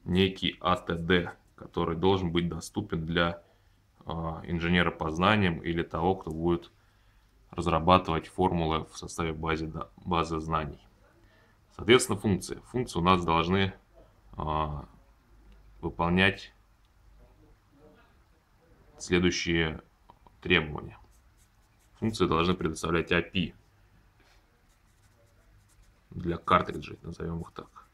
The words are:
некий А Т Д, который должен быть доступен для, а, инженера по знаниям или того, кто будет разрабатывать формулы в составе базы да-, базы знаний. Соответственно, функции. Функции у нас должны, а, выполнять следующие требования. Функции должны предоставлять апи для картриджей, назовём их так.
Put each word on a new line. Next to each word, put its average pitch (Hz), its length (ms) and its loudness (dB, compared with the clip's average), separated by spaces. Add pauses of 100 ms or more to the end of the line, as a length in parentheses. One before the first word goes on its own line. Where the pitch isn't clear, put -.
некий 90 580 0
А 90 140 2
Т - 180 -6
Д, 87 420 2 (200)
который 85 400 -4
должен 92 360 2
быть 87 160 2
доступен 82 600 -6
для, 85 340 0 (640)
а, 82 400 -6
инженера 87 460 2
по 82 180 -6
знаниям 90 540 2
или 82 180 -2
того, 85 320 -2
кто 92 160 -6
будет 82 420 -2 (800)
разрабатывать 82 800 2
формулы 82 580 0
в - 100 -20
составе 82 380 -6
базы 80 320 -2
да-, 80 300 -10
базы 82 440 -2
знаний. 78 460 -4 (920)
Соответственно, 110 440 4
функции. - 480 -2
Функции 120 320 -4
у 85 40 0
нас 90 220 4
должны, 87 480 2 (600)
а, 76 520 -4 (960)
выполнять 87 720 0 (2500)
следующие 85 840 0 (600)
требования. 80 580 0 (1000)
Функции 107 280 0
должны 85 260 4
предоставлять 82 600 -2
апи 85 420 -2 (2500)
для 85 280 -6
картриджей, - 640 0
назовём 85 420 -8
их - 100 -16
так. - 400 -18